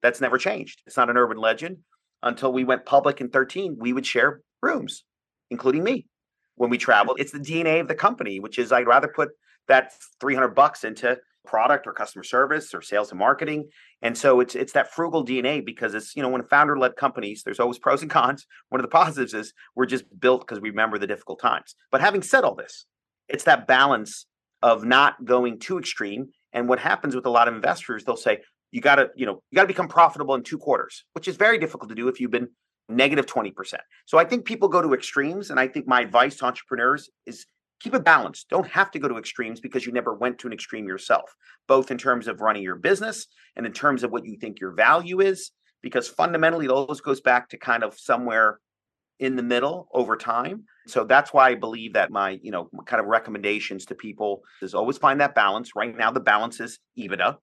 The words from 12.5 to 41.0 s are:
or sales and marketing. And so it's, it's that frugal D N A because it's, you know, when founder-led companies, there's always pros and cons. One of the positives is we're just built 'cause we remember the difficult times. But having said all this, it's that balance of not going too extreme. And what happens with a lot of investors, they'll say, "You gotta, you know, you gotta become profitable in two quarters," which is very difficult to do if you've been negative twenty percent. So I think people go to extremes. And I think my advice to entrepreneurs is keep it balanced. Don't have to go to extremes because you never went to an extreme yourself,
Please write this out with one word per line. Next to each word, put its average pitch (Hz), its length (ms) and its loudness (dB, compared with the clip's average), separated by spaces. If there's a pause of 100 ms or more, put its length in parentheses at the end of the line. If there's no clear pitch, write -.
or 90 80 -12
sales 101 300 -2
and 90 80 -14
marketing. 147 500 0 (320)
And 117 160 -4
so 135 240 6
it's, 185 140 0
it's - 180 -4
that 135 220 2
frugal 160 280 -2
D 127 160 -4
N 120 60 -4
A 143 160 -2
because 110 320 -8
it's, 107 240 -10
you 147 60 -6
know, 127 80 -2
when 127 140 -4
founder-led 143 520 2
companies, 107 480 -6
there's 107 160 -6
always 123 180 -2
pros 139 220 0
and 160 100 -10
cons. 139 360 0 (240)
One 131 100 -2
of 120 40 -2
the 120 40 -8
positives 135 460 2
is 107 180 -8 (220)
we're 127 100 2
just 127 200 -4 (140)
built 127 280 2
'cause 107 140 -10
we 107 100 -8
remember 107 280 -2
the 98 80 -4
difficult 95 360 -10
times. - 320 -2 (160)
But 131 100 2
having 196 220 2
said 262 220 2
all 120 100 0
this, - 320 -16 (420)
it's - 160 -8
that 139 220 4
balance 127 600 2 (360)
of 113 240 4
not 127 400 4
going 123 320 2
too 185 200 -6
extreme. 113 500 -8 (260)
And 120 160 -2
what 127 80 4
happens 143 360 -2
with 127 120 -4
a 127 40 0
lot 117 180 6
of 113 60 -6
investors, 110 500 -4
they'll 117 120 -2
say, 107 240 0 (300)
"You 120 100 -8
gotta, 139 340 6
you 127 120 -4
know, 98 240 -6
you - 60 0
gotta 190 120 6
become 180 200 -2
profitable 151 460 4
in 123 80 -2
two 151 160 -10
quarters," - 540 -4
which - 160 -8
is 165 80 -6
very 226 220 4
difficult 156 320 -8
to 113 40 -12
do 117 140 -2
if 127 120 -4
you've 123 100 -4
been 120 180 -4 (400)
negative 135 380 2
twenty 107 240 -4
percent. - 320 -14 (240)
So - 120 2
I 170 60 6
think 240 220 -4
people 202 220 0
go 170 120 2
to 160 140 2
extremes. 156 560 -4
And 131 100 -2
I 131 80 2
think 131 180 -8
my 127 140 4
advice 120 360 2
to 131 100 -6
entrepreneurs 127 640 -2 (160)
is 120 200 -18 (340)
keep - 140 -8
it 165 100 0
balanced. 143 440 2
Don't - 200 -2
have 190 240 0
to 160 60 -8
go 139 100 -4
to 117 100 -6
extremes 113 420 -10
because 123 240 -8
you 123 80 -10
never 120 220 -4
went 120 240 -4
to - 80 -14
an 113 60 -8
extreme 107 340 -12
yourself, - 480 -2 (340)